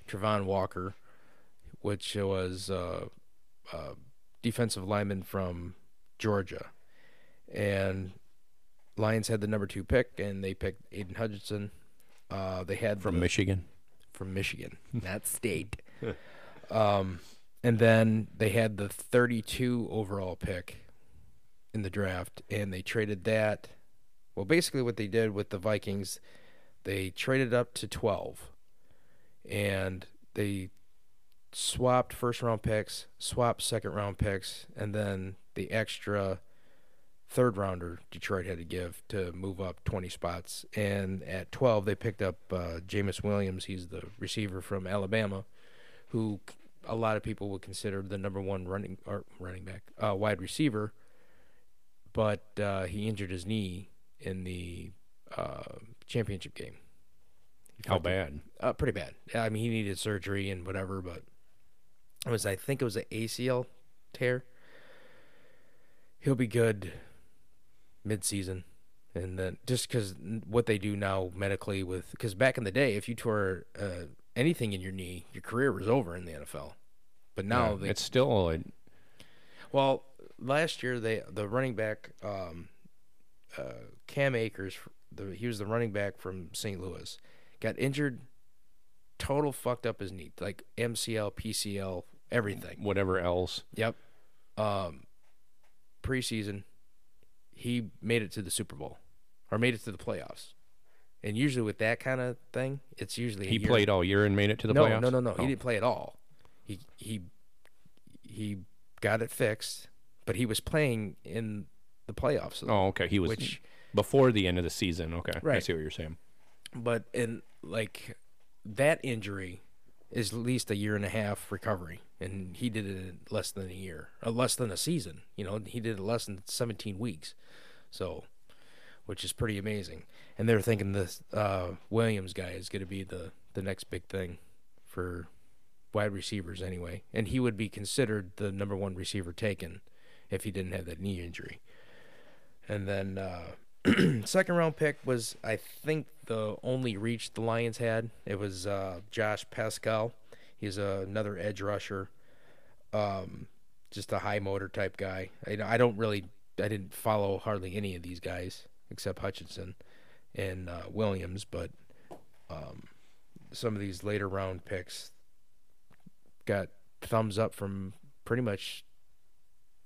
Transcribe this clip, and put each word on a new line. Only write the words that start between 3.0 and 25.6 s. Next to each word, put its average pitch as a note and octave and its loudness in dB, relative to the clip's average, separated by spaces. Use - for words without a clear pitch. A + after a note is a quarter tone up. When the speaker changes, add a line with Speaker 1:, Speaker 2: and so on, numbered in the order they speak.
Speaker 1:
uh, D2+ -6
defensive A2 2
lineman G2+ 2
from F2+ -2
Georgia. G2+ 2
And F#2+ 2
Lions A2 4
had A2 4
the G#2 2
number G#2 2
two F#2+ -4
pick, - 6
and G2 -2
they F#2+ 0
picked - -2
Aiden F2 -6
Hutchinson. G#2 -2
Uh, F#2+ -2
they F#2+ 0
had G#2 2
Speaker 2:
From F2+ 2
Speaker 1:
the F2 6
Speaker 2:
Michigan? F#2 4
Speaker 1:
From F#2+ -6
Michigan, F#2+ -2
Speaker 2:
<laughs> - -6
Speaker 1:
not G#2+ -2
State. F#2 -2
Um, G2 6
and A#2 8
then A2+ 10
they A2 6
had A2 6
the G2+ 0
thirty-two B2 4
overall G2 0
pick - -4
in G#2+ 0
the F#2+ -2
draft, F#2 0
and G2+ 0
they F#2 -4
traded G#2 0
that. A2 4
Well, G2 0
basically D#3+ 6
what A#2+ 2
they G#2 0
did A2 6
with G2+ 0
the G2+ -2
Vikings, G2+ 0